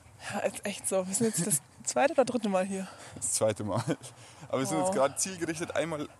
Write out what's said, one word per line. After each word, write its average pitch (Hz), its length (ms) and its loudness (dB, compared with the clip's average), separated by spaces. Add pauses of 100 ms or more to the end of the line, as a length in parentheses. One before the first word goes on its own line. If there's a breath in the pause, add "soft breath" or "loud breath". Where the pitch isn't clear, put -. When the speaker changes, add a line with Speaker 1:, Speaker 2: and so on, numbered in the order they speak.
(340)
Speaker 1:
Ja, 208 60 -2
ist - 260 -4
echt 202 240 -6
so. 185 180 2
Wir 190 80 -4
sind 233 120 2
jetzt 185 200 0
das 202 140 0 (240)
zweite 285 280 4
oder 262 120 6
dritte 233 240 0
Mal 185 160 4
hier. 190 220 -4 (280 loud breath)
Speaker 2:
Das - 180 -4
zweite 110 300 2
Mal. 104 180 0 (680 loud breath)
Aber 127 100 0
wir 131 60 0
sind 160 140 0
Speaker 1:
Wow. 185 80 4
Speaker 2:
jetzt 190 100 2
gerade 135 180 4
zielgerichtet 165 600 -2
einmal 151 340 -2 (100)